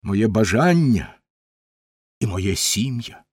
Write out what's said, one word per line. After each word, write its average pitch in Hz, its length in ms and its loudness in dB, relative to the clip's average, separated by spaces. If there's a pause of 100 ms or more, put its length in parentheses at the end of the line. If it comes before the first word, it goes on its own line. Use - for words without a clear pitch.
моє 98 240 0
бажання 120 920 2 (1000)
і 117 80 -2
моє 95 280 -4
сім'я. - 760 -6